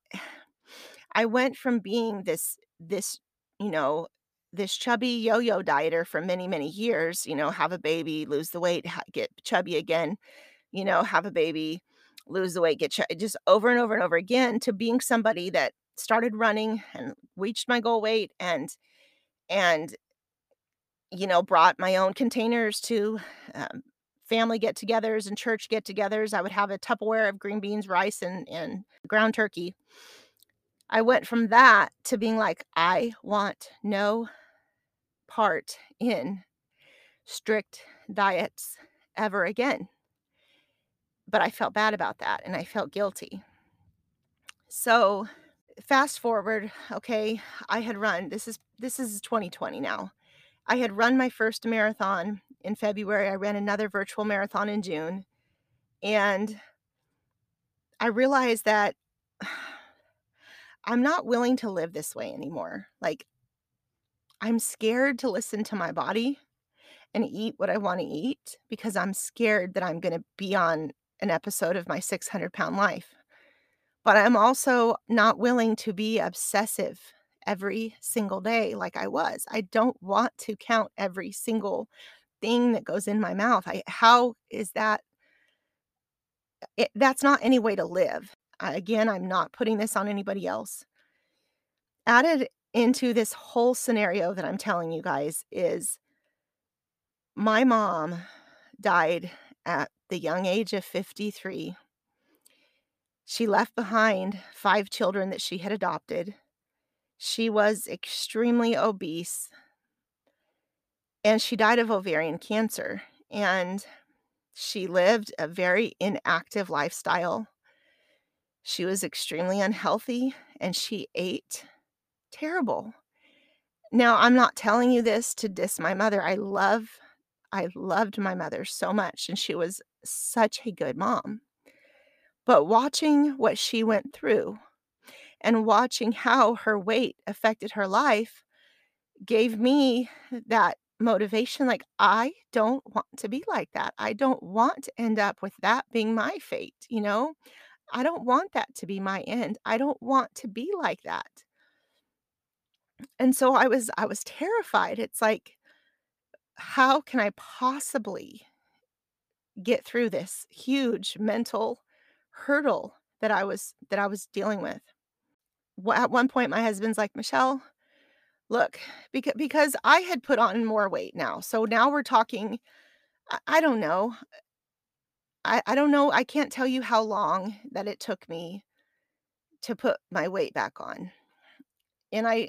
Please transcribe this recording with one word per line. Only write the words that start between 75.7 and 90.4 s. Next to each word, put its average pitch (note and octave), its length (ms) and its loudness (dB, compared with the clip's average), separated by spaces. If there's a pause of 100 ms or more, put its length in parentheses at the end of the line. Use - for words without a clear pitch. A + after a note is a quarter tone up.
to G#3+ 160 -6
be G#3+ 240 -2
obsessive G3 840 -2 (460)
every G3+ 560 -4
single G3 400 -4
day A3 320 0
like F#3 240 -8
I F#3+ 100 -4
was. - 440 -4
I A3 100 -4
don't A3 400 0
want G3+ 380 0
to G#3 160 -8
count - 420 -2
every F#3+ 340 -6
single G#3 560 -4 (540)
thing A#3+ 300 4
that A3 120 0
goes G3 240 -4
in G#3+ 140 0
my F#3 140 -2
mouth. G#3 320 2
I, F#3 180 -6
how A#3+ 480 6 (160)
is G#3+ 220 -6
that G#3+ 300 0 (1700)
it, - 200 2
that's C4 260 4
not C#4 220 6
any B3 160 6
way G#3+ 160 0
to F3 100 -2
live. F3 500 -2 (240)
I, F3+ 140 -4
again, G#3+ 340 0
I'm F#3 200 -2
not F3+ 260 -2
putting A3 240 0
this A3 180 -2
on G3 120 -2
anybody G3 400 -4